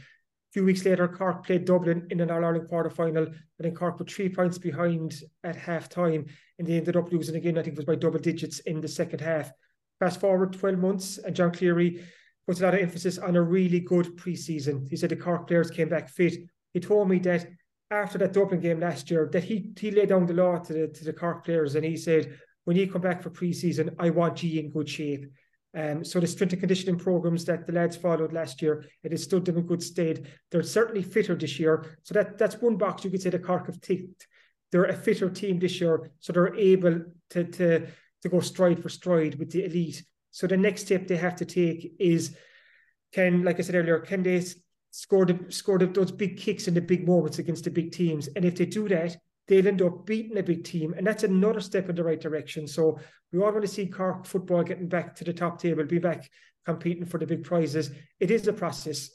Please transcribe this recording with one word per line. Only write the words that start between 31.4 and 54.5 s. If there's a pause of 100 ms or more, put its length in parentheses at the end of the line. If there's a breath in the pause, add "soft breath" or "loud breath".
year.
So
that,
that's
one
box
you
could
say
the
Cork
have
ticked. (420 soft breath)
They're
a
fitter
team
this
year,
so
they're
able (240)
to,
to, (340 loud breath)
to
go
stride
for
stride
with
the
elite. (300)
So
the
next
step
they
have
to
take
is, (760 soft breath)
can,
like
I
said
earlier,
can
they
s-, (360)
score
the, (120)
score
the,
those
big
kicks
in
the
big
moments
against
the
big
teams?
And
if
they
do
that, (300)
they'll
end
up
beating
a
big
team.
And
that's
another
step
in
the
right
direction.
So (340 loud breath)
we
all
want
to
see
Cork
football